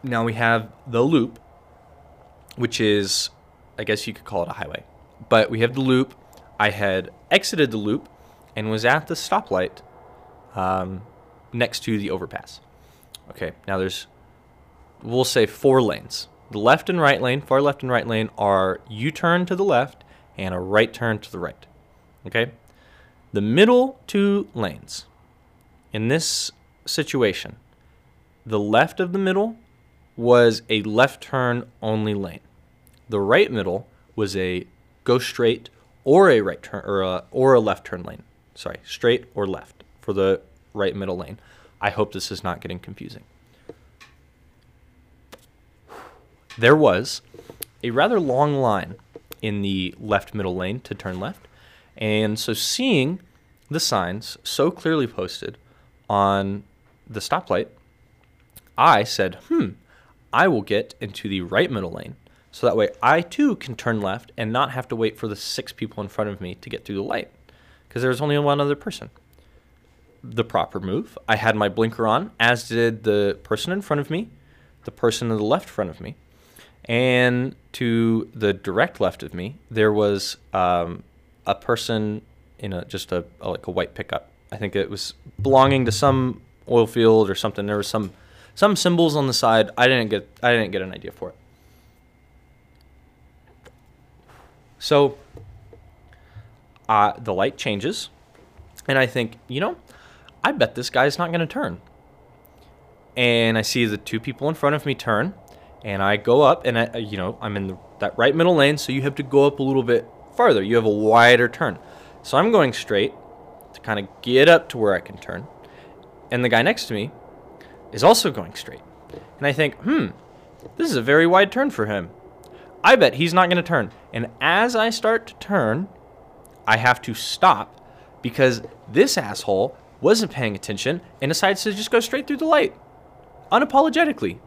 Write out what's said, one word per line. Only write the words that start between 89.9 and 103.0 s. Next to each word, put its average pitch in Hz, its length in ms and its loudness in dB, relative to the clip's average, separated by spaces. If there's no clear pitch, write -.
get, 101 180 -4
I 120 100 4
didn't 107 180 0
get 95 100 -4
an 92 120 -8
idea - 180 -14
for - 180 -14
it. - 60 -20
So, 143 400 2
uh, 104 300 4
the 110 160 -6
light 101 240 -2
changes, 110 520 -6
and 135 120 0
I 131 80 2
think, 120 300 -6
"You 127 120 -8
know, 330 180 -4
I 277 80 0
bet 185 240 0
this 120 160 -8
guy's 139 260 2
not 175 140 -2
gonna 170 160 -2
turn." 95 340 -6